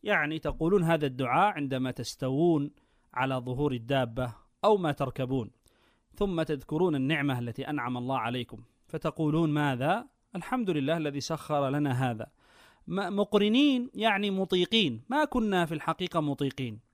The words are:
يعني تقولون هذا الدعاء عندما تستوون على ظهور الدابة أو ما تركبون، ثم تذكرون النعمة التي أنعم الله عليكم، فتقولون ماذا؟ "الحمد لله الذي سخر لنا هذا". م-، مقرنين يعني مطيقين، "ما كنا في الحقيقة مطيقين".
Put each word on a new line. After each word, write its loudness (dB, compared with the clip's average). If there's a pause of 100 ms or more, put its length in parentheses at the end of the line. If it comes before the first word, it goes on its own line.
يعني 0
تقولون 2
هذا 4
الدعاء 2
عندما -2
تستوون 0 (440)
على 0
ظهور -2
الدابة -2 (300)
أو 6
ما 0
تركبون، -4 (640)
ثم -2
تذكرون 0
النعمة 0
التي -6
أنعم -4
الله -2
عليكم، -6 (240)
فتقولون 0
ماذا؟ 0 (300)
"الحمد -4
لله 0
الذي -4
سخر -2
لنا 0
هذا". -6 (600)
م-، -4
مقرنين 4
يعني 0
مطيقين، 2
"ما 2
كنا 2
في -6
الحقيقة -2
مطيقين". -2 (140)